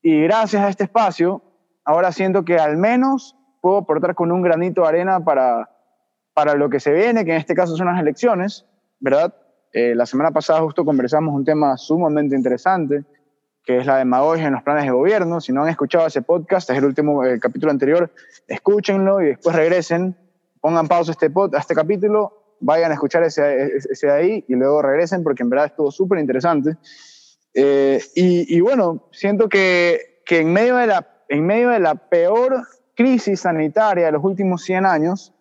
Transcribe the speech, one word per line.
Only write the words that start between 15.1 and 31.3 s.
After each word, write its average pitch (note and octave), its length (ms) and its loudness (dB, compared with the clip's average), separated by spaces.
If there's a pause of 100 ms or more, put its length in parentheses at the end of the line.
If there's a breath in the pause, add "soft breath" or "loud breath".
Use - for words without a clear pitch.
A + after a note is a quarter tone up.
Si - 120 -6
no C#3 100 0
han D#3+ 80 0
escuchado D#3+ 360 0
ese D3 160 -4
podcast, F3 480 -2
es B2+ 60 0
el C#3 80 2
último, C#3+ 400 0
el B2 160 0
capítulo C3+ 320 -2
anterior, D3+ 400 0 (340 loud breath)
escúchenlo G3 760 0
y D#3 60 2
después E3 280 0
regresen, E3+ 600 0 (440)
pongan D#3+ 260 0
pausa E3+ 240 -2
a D#3+ 40 -6
este D3+ 180 -2
pod-, F#3+ 240 -2
a - 20 0
este - 160 -4
capítulo, G3+ 880 -2
vayan D#3+ 300 0
a D3+ 40 -2
escuchar C#3+ 300 -2
ese, C#3+ 520 -2
ese, C#3 140 -6
ese C3+ 160 -4
de C#3+ 60 2
ahí F3+ 340 0
y B2+ 80 -2
luego C#3 280 2
regresen D#3+ 400 0
porque C#3 200 -2
en A#2+ 80 -2
verdad C#3+ 160 2
estuvo D3 240 -4
súper F#3 300 -2
interesante. D3 560 0 (760 loud breath)
Eh, C#3 460 2 (140)
y, F3 420 2
y E3+ 40 4
bueno, G3 520 0
siento G#3 360 -2
que, F3+ 760 0
que E3+ 160 2
en D#3+ 120 0
medio A#3 240 2
de B3 100 2
la, F#3+ 420 -2
en D3 180 -2